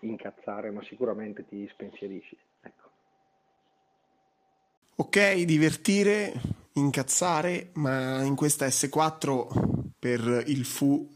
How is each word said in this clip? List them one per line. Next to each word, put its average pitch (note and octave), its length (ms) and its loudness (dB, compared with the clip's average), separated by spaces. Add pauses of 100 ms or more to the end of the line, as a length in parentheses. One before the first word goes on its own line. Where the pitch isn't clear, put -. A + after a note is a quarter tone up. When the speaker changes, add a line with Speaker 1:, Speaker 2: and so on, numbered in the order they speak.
Speaker 1:
incazzare, G#2+ 720 -10
ma G#2 120 -10
sicuramente G#2+ 640 -6
ti G2+ 260 -12
spensierisci, G2 640 -14 (220)
ecco. - 300 -20 (2000)
Speaker 2:
Ok, G3 460 4
divertire, G3 880 2 (400)
incazzare, D#3 1040 0
ma C3 480 0
in C#3 120 2
questa D3 340 2
S C3+ 200 0
quattro D3+ 580 0 (500)
per B2 220 0 (280)
il C3 180 -2
fu C#3+ 500 0